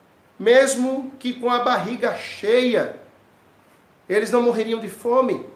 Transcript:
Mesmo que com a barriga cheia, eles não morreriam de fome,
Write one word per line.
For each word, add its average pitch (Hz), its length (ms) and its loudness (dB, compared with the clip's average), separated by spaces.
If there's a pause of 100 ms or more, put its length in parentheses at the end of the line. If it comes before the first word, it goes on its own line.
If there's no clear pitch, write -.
(380)
Mesmo 262 800 2
que 247 160 -6
com 240 160 -2
a 240 80 2
barriga 220 580 -2
cheia, 226 840 0 (1080)
eles 214 220 -2
não 240 120 2
morreriam 226 380 -2
de 208 80 -10
fome, 240 560 -2 (120)